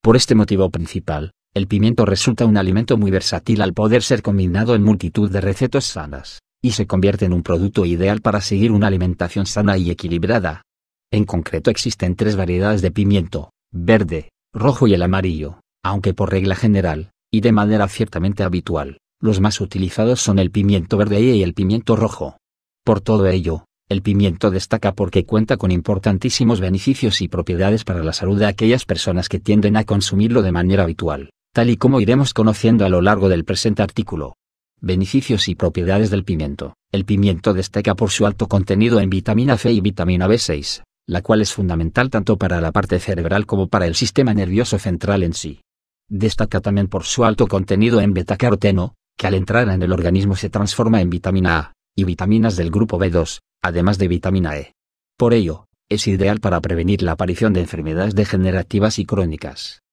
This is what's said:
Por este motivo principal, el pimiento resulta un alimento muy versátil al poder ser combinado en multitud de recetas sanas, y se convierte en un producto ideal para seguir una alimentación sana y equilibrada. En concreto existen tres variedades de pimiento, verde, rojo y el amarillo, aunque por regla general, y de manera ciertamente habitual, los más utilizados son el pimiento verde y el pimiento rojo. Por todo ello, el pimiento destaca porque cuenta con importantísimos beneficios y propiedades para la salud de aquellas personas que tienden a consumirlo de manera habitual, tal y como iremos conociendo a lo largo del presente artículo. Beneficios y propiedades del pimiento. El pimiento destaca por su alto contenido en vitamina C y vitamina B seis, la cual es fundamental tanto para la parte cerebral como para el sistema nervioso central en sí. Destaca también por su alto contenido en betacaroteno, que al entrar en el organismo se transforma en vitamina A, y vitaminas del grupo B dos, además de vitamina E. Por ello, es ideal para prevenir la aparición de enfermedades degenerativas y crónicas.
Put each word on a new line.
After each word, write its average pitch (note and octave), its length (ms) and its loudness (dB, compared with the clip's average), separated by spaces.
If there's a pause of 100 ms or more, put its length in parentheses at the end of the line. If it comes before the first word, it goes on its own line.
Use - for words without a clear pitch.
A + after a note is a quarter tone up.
Por A2+ 160 6
este B2 180 2
motivo G2 340 2
principal, E2 640 -6 (220)
el G2 120 -2
pimiento G#2+ 400 2
resulta A2 400 0
un G#2+ 120 4
alimento G2+ 400 2
muy G#2 120 0
versátil F#2+ 520 0
al F#2 120 0
poder G#2+ 300 2
ser A2+ 180 0
combinado G2+ 540 0
en G#2 80 4
multitud G2+ 480 2
de G2 80 -2
recetas G2+ 460 -2
sanas, D2 540 -12 (220)
y B2 100 0
se G#2 140 -2
convierte G2 380 2
en F#2 80 2
un F2 100 0
producto F#2 440 0
ideal F2+ 340 0
para G#2 220 -2
seguir A2 320 0
una G#2 140 4
alimentación F2+ 580 -2
sana G2+ 320 0
y F2 120 0
equilibrada. E2+ 720 -2 (480)
En G#2+ 140 0
concreto E2+ 480 -2
existen F#2+ 460 -4
tres G#2+ 180 0
variedades F#2+ 460 0
de F2+ 100 0
pimiento, F#2+ 600 0 (200)
verde, F2 580 0 (240)
rojo B2+ 340 0
y G#2 60 6
el F2 100 2
amarillo, F2 580 -2 (220)
aunque G2 300 -2
por G2 180 -2
regla F#2+ 240 0
general, F#2 560 0 (200)
y A2 80 2
de A2+ 140 4
manera G#2 340 2
ciertamente G2+ 560 -4
habitual, E2 540 -4 (240)
los G#2+ 180 0
más G#2 220 0
utilizados G2+ 580 -2
son G2+ 180 0
el F#2 140 2
pimiento G2+ 460 0
verde G#2 240 2
y A#2 220 4
el F2 100 -2
pimiento G#2+ 420 0
rojo. - 420 -4 (460)
Por G#2+ 160 2
todo G#2 280 2
ello, E2+ 360 -2 (260)
el G2 120 -2
pimiento G2+ 500 2
destaca G2 420 -2
porque F#2+ 320 -2
cuenta A2 300 0
con F#2+ 160 -2
importantísimos G2+ 880 0
beneficios F#2+ 640 0
y F2 80 -4
propiedades F#2 560 0
para F2 180 -4
la D#2+ 80 -2
salud F#2+ 260 -2
de G#2 80 2
aquellas A2 380 2
personas F2+ 460 -2
que F#2+ 100 -4
tienden G#2 380 2
a G#2+ 80 0
consumirlo G#2 560 0
de F#2+ 100 0
manera F2+ 320 4
habitual, D2+ 460 -4 (240)
tal A#2+ 160 2
y A2+ 80 2
como C3 240 4
iremos B2+ 320 2
conociendo A2 520 2
a F#2+ 40 2
lo F2+ 120 4
largo G2 280 4
del E2+ 160 2
presente G2+ 360 -2
artículo. F#2 540 -6 (460)
Beneficios G2 640 0
y F2+ 80 -4
propiedades F#2+ 540 0
del F#2+ 160 -2
pimiento. D2 500 -6 (160)
El G2 140 -2
pimiento G2+ 480 2
destaca F#2+ 420 -2
por G2 160 0
su - 140 0
alto G2+ 220 -2
contenido G#2 520 2
en F#2+ 100 0
vitamina G#2+ 480 0
C B2 140 0
y A2+ 80 2
vitamina F2+ 480 0
B A2 100 4
seis, - 460 -6 (240)
la F2 140 -4
cual A2 200 2
es G2+ 120 -2
fundamental F2 560 -2
tanto G#2 280 0
para F2 220 -2
la E2 140 -2
parte G2 260 0
cerebral F#2 460 -2
como G2 240 -2
para F#2 180 0
el E2+ 80 -2
sistema B2 380 0
nervioso G2+ 460 0
central G2 440 -2
en E2 100 -2
sí. - 280 -10 (480)
Destaca G2+ 500 -2
también G2+ 300 0
por F#2+ 160 -6
su - 180 0
alto A2 240 2
contenido G2+ 540 2
en G#2 120 2
betacaroteno, G2 840 0 (220)
que - 100 -4
al F#2+ 60 0
entrar G2+ 360 0
en F#2 120 0
el F2+ 120 0
organismo F#2 420 2
se G2 140 -6
transforma A2 520 0
en F2 80 0
vitamina F2+ 480 0
A, D2 160 -6 (220)
y G2 80 0
vitaminas G2 540 0
del E2+ 120 -2
grupo F#2 300 0
B F#2+ 100 0
dos, E2 320 -2 (220)
además F2+ 340 0
de F#2+ 100 0
vitamina F2 500 -2
E. - 160 -14 (440)
Por A#2+ 160 4
ello, F2 320 0 (240)
es G#2 180 -2
ideal G2 320 0
para F2+ 220 0
prevenir F2+ 400 0
la F2 120 0
aparición F#2 400 -2
de F#2 80 0
enfermedades E2+ 520 -4
degenerativas G2 840 0
y G2 60 -4
crónicas. - 760 -6 (120)